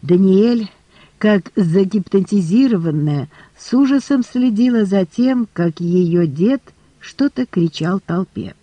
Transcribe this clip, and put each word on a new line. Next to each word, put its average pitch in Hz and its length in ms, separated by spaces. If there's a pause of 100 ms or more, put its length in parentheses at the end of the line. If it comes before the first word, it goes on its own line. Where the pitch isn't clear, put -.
Даниэль, 190 640 (500)
как 214 360
загипнотизированная, 180 1700 (280)
с - 160
ужасом 269 500
следила 240 640
за 190 220
тем, 247 460
как 170 280
ее 175 460
дед 180 360 (380)
что-то - 460
кричал 175 540
толпе. - 640